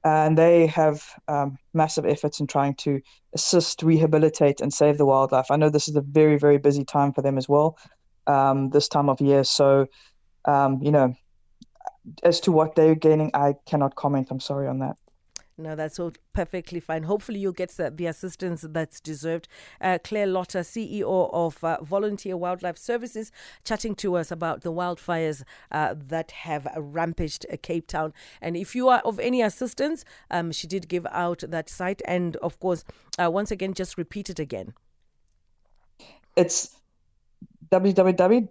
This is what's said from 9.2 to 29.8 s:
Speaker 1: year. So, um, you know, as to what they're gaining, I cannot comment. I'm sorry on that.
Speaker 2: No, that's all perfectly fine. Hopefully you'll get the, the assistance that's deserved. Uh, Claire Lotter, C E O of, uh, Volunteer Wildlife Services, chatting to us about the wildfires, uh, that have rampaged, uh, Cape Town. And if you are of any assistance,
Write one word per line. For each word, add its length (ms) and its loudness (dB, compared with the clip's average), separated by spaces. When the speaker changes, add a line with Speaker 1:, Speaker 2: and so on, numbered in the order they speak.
Speaker 1:
year. 240 4
So, 440 4
um, 340 2
you 100 0
know, 240 4
as 180 4
to 100 0
what 240 2
they're 200 6
gaining, 400 2
I 220 2
cannot 300 0
comment. 340 -2
I'm 100 -6
sorry 280 -6
on 100 -6
that. 180 -6
Speaker 2:
No, 180 -10
that's 240 -8
all 120 -6
perfectly 480 -8
fine. 220 -6
Hopefully 360 -6
you'll 140 -4
get 200 -8
the, 180 -6
the 160 -8
assistance 600 -8
that's 340 -8
deserved. 480 -8
Uh, 200 0
Claire 240 -4
Lotter, 380 -4
C 340 -10
E 60 -4
O 260 0
of, 320 -4
uh, 200 -2
Volunteer 560 -6
Wildlife 400 -6
Services, 520 -8
chatting 340 -6
to 200 -4
us 140 -4
about 320 -6
the 100 -6
wildfires, 680 -6
uh, 240 -2
that 360 -8
have 360 -10
rampaged, 760 -6
uh, 100 -10
Cape 240 -6
Town. 280 -6
And 160 -8
if 180 -10
you 140 2
are 160 6
of 160 -4
any 220 0
assistance, 640 -4